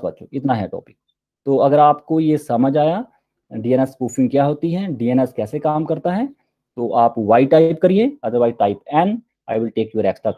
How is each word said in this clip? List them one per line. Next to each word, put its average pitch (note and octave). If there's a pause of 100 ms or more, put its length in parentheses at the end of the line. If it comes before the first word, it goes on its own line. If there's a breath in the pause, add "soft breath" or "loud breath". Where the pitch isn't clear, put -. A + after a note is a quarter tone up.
बच्चों, -
इतना C3
है G2
topic। - (480)
तो C#3
अगर C#3
आपको D3
ये D3+
समझ C3+
आया E3 (400)
डीएनएस B2+
स्पूफिंग B2+
क्या C#3
होती D3+
है, F#3
डीएनएस B2
कैसे -
काम D#3
करता D#3
है, A3+ (500)
तो A#2+
आप A#2
Y A2+
type D#3+
करिए, G#3
otherwise A#2
type G#2+
N, G#3+ (340)
I A2
will A2+
take A2
your G2
extra G#2